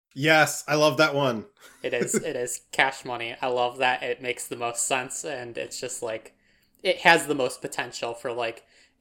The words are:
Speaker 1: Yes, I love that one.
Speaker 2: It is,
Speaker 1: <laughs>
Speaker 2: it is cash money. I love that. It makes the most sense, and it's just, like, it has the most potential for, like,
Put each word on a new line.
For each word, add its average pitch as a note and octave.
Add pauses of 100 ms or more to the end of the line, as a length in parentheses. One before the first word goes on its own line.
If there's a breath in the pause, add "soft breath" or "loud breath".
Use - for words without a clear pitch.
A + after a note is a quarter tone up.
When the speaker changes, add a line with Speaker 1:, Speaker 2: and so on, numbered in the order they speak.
(140)
Speaker 1:
Yes, D3+
I D3
love D3+
that D3+
one. B2 (380 soft breath)
Speaker 2:
It B2
is, B2
Speaker 1:
<laughs> E3+
Speaker 2:
it C#3
is B2 (100)
cash C3+
money. A#2+
I C3+
love B2
that. B2+
It B2
makes B2
the C3+
most A#2+
sense, C3+
and B2
it's -
just, B2
like, A2+ (480)
it F#3
has E3+
the D3
most B2+
potential A#2+
for, B2
like, A#2 (380 soft breath)